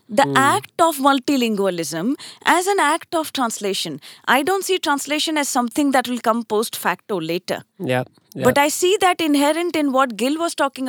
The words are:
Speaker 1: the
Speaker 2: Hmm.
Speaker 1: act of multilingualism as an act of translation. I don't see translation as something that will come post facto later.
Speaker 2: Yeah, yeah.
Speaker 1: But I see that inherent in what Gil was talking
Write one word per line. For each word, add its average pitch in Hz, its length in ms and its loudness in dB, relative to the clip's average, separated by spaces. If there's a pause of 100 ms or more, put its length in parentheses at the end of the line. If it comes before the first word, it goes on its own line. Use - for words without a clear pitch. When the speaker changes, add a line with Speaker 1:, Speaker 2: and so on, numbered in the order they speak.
(200)
Speaker 1:
the 277 40 4
Speaker 2:
Hmm. 277 120 0
Speaker 1:
act 285 480 0
of 330 140 2
multilingualism 220 1160 0 (300)
as 349 220 4
an 392 200 2
act 320 340 -2
of 302 120 -6
translation. 202 680 -4 (360)
I 294 60 4
don't 370 260 0
see 370 180 0
translation 302 560 -2
as 269 140 -2
something 262 360 0
that 247 160 2
will 247 100 -4 (100)
come 226 140 0 (120)
post 214 300 -2
facto 180 360 -2
later. 165 380 -4 (340)
Speaker 2:
Yeah, 127 100 0 (320)
yeah. 131 140 -6
Speaker 1:
But 254 100 4
I 285 80 4 (120)
see 359 120 2 (140)
that 359 240 2
inherent 302 540 2
in 277 160 0
what 254 240 0
Gil 269 200 0
was 339 200 -4
talking 269 260 -4